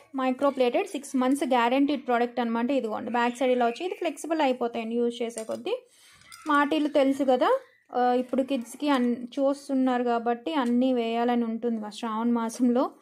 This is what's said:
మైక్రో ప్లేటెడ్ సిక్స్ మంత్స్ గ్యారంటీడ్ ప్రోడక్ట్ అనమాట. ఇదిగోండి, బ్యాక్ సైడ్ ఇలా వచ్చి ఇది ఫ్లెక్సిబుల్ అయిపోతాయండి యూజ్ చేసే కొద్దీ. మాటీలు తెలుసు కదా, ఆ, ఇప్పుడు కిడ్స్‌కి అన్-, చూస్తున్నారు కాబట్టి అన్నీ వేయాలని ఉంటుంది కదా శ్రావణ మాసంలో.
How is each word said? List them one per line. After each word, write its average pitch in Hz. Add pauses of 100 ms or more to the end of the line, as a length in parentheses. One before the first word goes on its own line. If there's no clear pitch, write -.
(160)
మైక్రో 262
ప్లేటెడ్ 269
సిక్స్ -
మంత్స్ 262
గ్యారంటీడ్ 262
ప్రోడక్ట్ 240
అనమాట. 233
ఇదిగోండి, 220
బ్యాక్ 240
సైడ్ 254
ఇలా 247
వచ్చి 233
ఇది 370
ఫ్లెక్సిబుల్ 320
అయిపోతాయండి 240
యూజ్ 240
చేసే 226
కొద్దీ. 233 (720)
మాటీలు 294
తెలుసు 269
కదా, 262 (420)
ఆ, 247 (140)
ఇప్పుడు 254
కిడ్స్‌కి 269
అన్-, 247 (120)
చూస్తున్నారు 262
కాబట్టి 240
అన్నీ 247
వేయాలని 233
ఉంటుంది 226
కదా 208
శ్రావణ 226
మాసంలో. 233 (180)